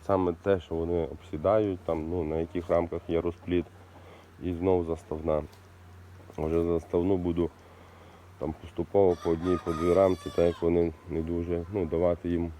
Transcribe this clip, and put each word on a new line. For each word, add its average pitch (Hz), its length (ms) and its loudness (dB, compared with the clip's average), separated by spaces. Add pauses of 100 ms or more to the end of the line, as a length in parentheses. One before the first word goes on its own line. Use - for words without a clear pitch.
саме 92 280 0 (100)
те, 98 160 2
що 82 160 -8
вони 82 300 -2
обсідають, 92 720 -2
там, 82 300 -4
ну, 87 140 -2
на 78 140 -2
яких 85 320 -4
рамках 85 380 0
є 82 140 0
розплід, 87 440 -2 (760)
і 90 100 -4
знову 90 300 2
заставна. 80 600 -4 (960)
Вже 82 260 0
заставну 87 540 0
буду 85 320 0 (880)
там 76 220 -4
поступово 90 600 2
по 85 60 0
одній, 85 360 2
по 85 80 -2
дві 85 200 2
рамці, 92 360 4
так 85 160 2
як 85 160 0
вони 85 320 2 (160)
не 78 120 -4
дуже, 85 420 -4 (100)
ну, 98 120 -2
давати 85 440 0
їм 85 300 0